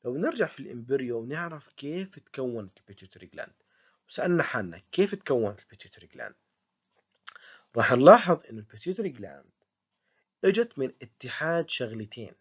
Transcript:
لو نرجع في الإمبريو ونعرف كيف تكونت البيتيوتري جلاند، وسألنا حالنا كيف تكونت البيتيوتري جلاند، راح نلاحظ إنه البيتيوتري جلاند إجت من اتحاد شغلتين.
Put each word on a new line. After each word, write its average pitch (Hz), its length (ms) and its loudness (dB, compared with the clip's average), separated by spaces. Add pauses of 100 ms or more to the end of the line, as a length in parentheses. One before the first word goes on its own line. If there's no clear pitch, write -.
لو 123 120 -2
نرجع 233 280 0
في - 140 -16
الإمبريو 123 600 -4
ونعرف 151 580 -10
كيف 180 420 -8
تكونت 117 580 -8
البيتيوتري 95 500 -20
جلاند، - 260 -14 (560)
وسألنا 175 340 0
حالنا 92 380 -6 (100)
كيف 202 240 2
تكونت 110 460 -2
البيتيوتري - 460 -20
جلاند، - 280 -16 (1400)
راح 117 160 2
نلاحظ 165 480 10 (100)
إنه 113 100 -12
البيتيوتري 180 500 -8
جلاند 98 420 -16 (920)
إجت 214 340 2
من 131 120 -2 (100)
اتحاد 160 680 -4
شغلتين. 110 720 -8